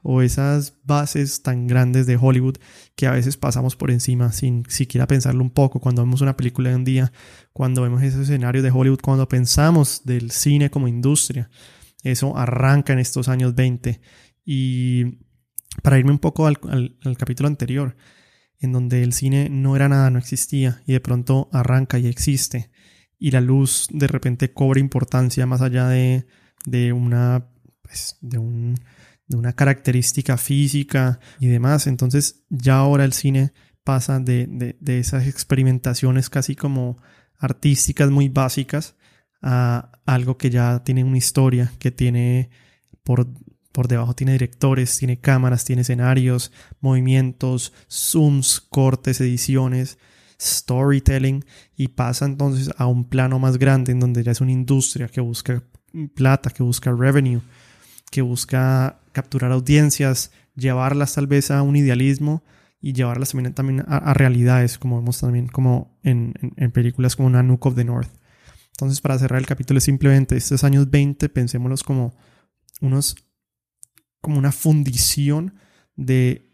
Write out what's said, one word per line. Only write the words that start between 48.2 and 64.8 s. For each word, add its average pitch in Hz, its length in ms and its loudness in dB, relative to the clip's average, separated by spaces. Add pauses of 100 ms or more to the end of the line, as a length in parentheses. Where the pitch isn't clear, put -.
cortes, 131 600 0
ediciones, 131 800 -2 (420)
storytelling, 135 1040 0 (320)
y 135 120 -4
pasa 127 380 -2
entonces 139 500 -2
a 123 100 -2
un 123 220 -2
plano 131 300 -2
más 131 200 0
grande 131 340 2
en 127 80 0
donde 120 240 0
ya 120 80 0
es - 80 -2
una 131 100 2
industria 127 580 -2
que - 120 -6
busca 120 420 -4 (520)
plata, 135 360 2
que - 140 -4
busca 123 280 -2
revenue, 127 480 2 (680)
que 139 120 -2
busca 131 800 0 (120)
capturar 127 400 -4
audiencias, 139 800 2 (240)
llevarlas 131 580 -2
tal 143 140 -4
vez 143 240 2
a 139 100 2
un 139 140 2
idealismo 139 640 2 (380)
y 143 120 -8
llevarlas 127 380 -2
también, 127 240 -4
también 135 320 -2
a, 143 120 -2
a 143 160 0
realidades, 123 640 2
como 123 200 -4